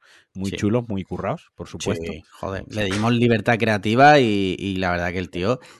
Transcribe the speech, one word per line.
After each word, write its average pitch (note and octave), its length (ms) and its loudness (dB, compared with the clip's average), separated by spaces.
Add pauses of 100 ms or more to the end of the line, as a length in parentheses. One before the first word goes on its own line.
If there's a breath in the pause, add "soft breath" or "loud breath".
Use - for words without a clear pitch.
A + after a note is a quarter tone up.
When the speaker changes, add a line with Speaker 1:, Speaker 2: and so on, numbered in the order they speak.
(360 soft breath)
Speaker 1:
Muy F#2+ 160 -4
Speaker 2:
Sí. E2+ 60 -6
Speaker 1:
chulos, A2 300 0
muy G2 160 -6
currados, F#2+ 520 -8
por F2 120 -14
supuesto. E2 440 -6
Speaker 2:
Sí, D#2 200 -14
joder, F#2+ 360 -10
le G#2 180 -4
dimos G#2 280 0
libertad A#2 440 2
creativa A2+ 600 6
y, G2+ 400 2
y F#2+ 180 -4
la F#2 140 0
verdad F2 200 -2
que F2+ 80 -6
el F2+ 120 -6
tío G2+ 280 -2 (200 loud breath)